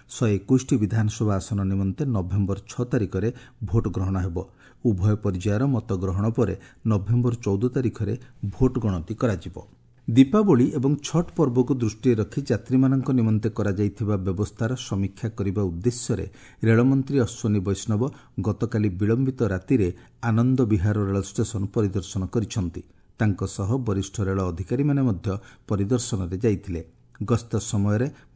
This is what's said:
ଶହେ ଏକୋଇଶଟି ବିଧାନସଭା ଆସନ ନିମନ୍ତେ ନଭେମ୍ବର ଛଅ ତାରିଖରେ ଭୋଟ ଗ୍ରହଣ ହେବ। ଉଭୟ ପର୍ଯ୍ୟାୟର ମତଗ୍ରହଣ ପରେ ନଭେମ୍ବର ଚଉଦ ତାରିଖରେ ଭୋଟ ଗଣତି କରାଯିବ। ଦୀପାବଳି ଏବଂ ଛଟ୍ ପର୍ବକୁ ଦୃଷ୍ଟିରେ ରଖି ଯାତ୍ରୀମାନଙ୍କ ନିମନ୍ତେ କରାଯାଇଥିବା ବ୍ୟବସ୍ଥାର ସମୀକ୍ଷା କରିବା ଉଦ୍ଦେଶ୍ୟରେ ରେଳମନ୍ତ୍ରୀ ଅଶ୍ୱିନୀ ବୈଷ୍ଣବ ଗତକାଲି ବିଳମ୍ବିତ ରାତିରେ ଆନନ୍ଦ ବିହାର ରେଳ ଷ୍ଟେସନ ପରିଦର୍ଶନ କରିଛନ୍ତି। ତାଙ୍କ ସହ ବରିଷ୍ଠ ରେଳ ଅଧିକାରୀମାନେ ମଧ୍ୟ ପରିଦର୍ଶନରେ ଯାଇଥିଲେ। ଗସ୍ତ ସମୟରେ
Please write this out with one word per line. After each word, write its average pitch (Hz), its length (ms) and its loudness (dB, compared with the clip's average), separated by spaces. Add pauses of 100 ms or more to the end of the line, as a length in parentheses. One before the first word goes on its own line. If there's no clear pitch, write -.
ଶହେ 107 260 0
ଏକୋଇଶଟି 127 420 2
ବିଧାନସଭା 107 580 0
ଆସନ 98 280 -2
ନିମନ୍ତେ 98 420 0
ନଭେମ୍ବର 98 540 0 (100)
ଛଅ - 160 -4
ତାରିଖରେ 107 480 -2 (320)
ଭୋଟ 113 240 0
ଗ୍ରହଣ 95 300 -2
ହେବ। 87 200 -4 (460)
ଉଭୟ 107 320 2
ପର୍ଯ୍ୟାୟର 104 500 0
ମତଗ୍ରହଣ 98 640 0
ପରେ 98 280 0 (280)
ନଭେମ୍ବର 117 480 2
ଚଉଦ 104 340 -2
ତାରିଖରେ 113 500 -2 (260)
ଭୋଟ 127 340 0
ଗଣତି 101 360 -2
କରାଯିବ। 98 420 -4 (540)
ଦୀପାବଳି 135 640 6
ଏବଂ 139 220 2
ଛଟ୍ 165 400 -2
ପର୍ବକୁ 127 380 2
ଦୃଷ୍ଟିରେ 120 400 0
ରଖି 107 280 -2
ଯାତ୍ରୀମାନଙ୍କ 131 680 2
ନିମନ୍ତେ 110 380 2
କରାଯାଇଥିବା 104 680 0
ବ୍ୟବସ୍ଥାର 98 580 -2
ସମୀକ୍ଷା 98 540 -4
କରିବା 98 340 -2
ଉଦ୍ଦେଶ୍ୟରେ 92 680 -2 (340)
ରେଳମନ୍ତ୍ରୀ 131 540 4
ଅଶ୍ୱିନୀ 104 420 0
ବୈଷ୍ଣବ 104 500 -2 (300)
ଗତକାଲି 107 480 0
ବିଳମ୍ବିତ 117 540 0
ରାତିରେ 95 520 0 (300)
ଆନନ୍ଦ 117 360 2
ବିହାର 104 440 2
ରେଳ 98 160 0
ଷ୍ଟେସନ 101 460 -4
ପରିଦର୍ଶନ 98 600 -2
କରିଛନ୍ତି। 101 560 -4 (360)
ତାଙ୍କ 101 280 0
ସହ 104 320 -2
ବରିଷ୍ଠ 104 420 -4
ରେଳ 95 220 0
ଅଧିକାରୀମାନେ 123 600 -2
ମଧ୍ୟ 101 360 -2 (300)
ପରିଦର୍ଶନରେ 98 680 -2
ଯାଇଥିଲେ। 95 480 -2 (380)
ଗସ୍ତ 110 340 0
ସମୟରେ 104 540 0 (260)